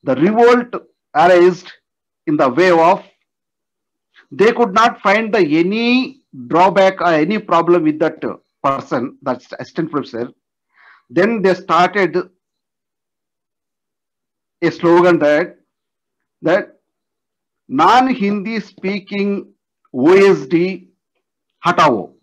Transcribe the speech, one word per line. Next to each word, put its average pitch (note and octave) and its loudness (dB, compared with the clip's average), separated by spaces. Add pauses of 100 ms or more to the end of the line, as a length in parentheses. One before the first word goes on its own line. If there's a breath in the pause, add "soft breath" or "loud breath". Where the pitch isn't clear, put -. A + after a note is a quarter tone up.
The - -2
revolt A#3 2 (420)
arose F3 4 (640)
in D3+ -2
the C#3+ 2
way E3+ 0
of, E3+ 2 (1300 soft breath)
they G3+ 2
could A#3 -2
not A3+ 0
find G#3 -2
the G#3+ 0
any G#3 -2 (240)
drawback F#3+ 2
or E3+ -2
any E3 0
problem F3 0
with D3+ -2
that D#3+ -4 (400)
person, C#3 -6
that B2+ -8 (140)
assistant D3+ -10
professor. C3 -8 (760 soft breath)
Then G3 -2
they F#3 2
started F3+ -2 (2500)
a E3 0
slogan E3+ 4
that, D3 0 (840)
that - -2 (920)
non-Hindi G#3 0
speaking G3+ -8 (400)
O C3+ 2
S F#3+ 4
D F3+ -4 (760)
hatao. D3+ 0 (100)